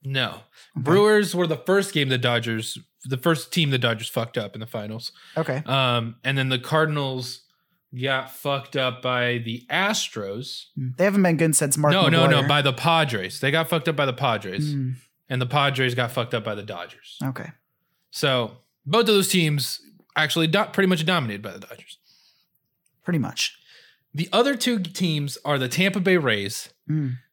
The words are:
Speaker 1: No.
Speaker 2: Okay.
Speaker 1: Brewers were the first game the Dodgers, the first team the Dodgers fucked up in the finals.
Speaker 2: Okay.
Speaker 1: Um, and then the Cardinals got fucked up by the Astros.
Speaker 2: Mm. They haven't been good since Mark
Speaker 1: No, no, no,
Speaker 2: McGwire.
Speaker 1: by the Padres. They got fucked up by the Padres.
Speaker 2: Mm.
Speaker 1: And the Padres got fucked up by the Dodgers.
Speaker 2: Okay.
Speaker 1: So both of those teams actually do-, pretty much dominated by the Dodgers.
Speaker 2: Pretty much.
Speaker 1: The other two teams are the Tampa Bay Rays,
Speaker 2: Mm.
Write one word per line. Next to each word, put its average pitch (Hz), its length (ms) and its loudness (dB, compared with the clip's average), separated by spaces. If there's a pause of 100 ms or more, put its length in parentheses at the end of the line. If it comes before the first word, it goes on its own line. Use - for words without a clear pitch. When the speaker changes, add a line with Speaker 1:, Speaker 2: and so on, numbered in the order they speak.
Speaker 1:
No. 135 260 -2
Speaker 2:
Okay. - 540 -12
Speaker 1:
Brewers 202 520 4
were 175 120 2
the 156 100 -2
first 196 360 2
game 143 160 0
the 131 80 2
Dodgers, 117 600 -2 (280)
the 131 120 -4
first 160 360 0
team 156 160 2
the 131 80 2
Dodgers 117 320 0
fucked 113 280 -4
up 104 180 -6
in 107 40 -12
the 110 80 -10
finals. 110 440 -10 (260)
Speaker 2:
Okay. 156 280 -4
Speaker 1:
Um, 120 580 0
and 135 140 -2
then 131 120 0
the 131 100 0
Cardinals 143 840 -2 (600)
got 131 340 -2
fucked 139 400 -4
up 127 260 -2
by 123 360 0
the 117 320 -8
Astros. 135 960 -4 (120)
Speaker 2:
Mm. 127 200 -6
They 180 60 2
haven't 202 180 4
been 170 160 4
good 160 180 2
since 143 220 0
Mark 151 160 4
Speaker 1:
No, 185 160 6
no, 165 180 6
no, 151 140 6
Speaker 2:
McGwire. 123 60 2
Speaker 1:
by 143 160 4
the 139 100 2
Padres. 127 680 0
They 135 120 2
got 160 180 0
fucked 165 180 0
up 156 80 0
by 143 120 2
the 127 60 -2
Padres. 120 600 -2
Speaker 2:
Mm. 131 220 -4 (380)
Speaker 1:
And 127 80 -2
the 123 60 0
Padres 131 480 0
got 120 180 -2
fucked 120 200 -4
up 110 120 -4
by 107 100 -6
the 101 80 -10
Dodgers. 90 580 -14
Speaker 2:
Okay. 135 280 -8 (600)
Speaker 1:
So 127 480 -2 (260)
both 202 160 2
of 214 140 4
those 190 120 2
teams 151 540 0 (340)
actually 156 320 2
do-, 196 240 2
pretty 196 160 2
much 165 180 2
dominated 127 360 -2
by 98 100 -12
the - 80 -14
Dodgers. - 380 -20 (1040)
Speaker 2:
Pretty 170 160 0
much. - 380 -4 (560)
Speaker 1:
The 160 180 -4
other 247 240 2
two 233 240 0
teams 156 640 -2
are 143 140 0
the 127 100 -2
Tampa 190 320 2
Bay 185 180 4
Rays, 110 520 0 (200)
Speaker 2:
Mm. 143 280 -2 (160)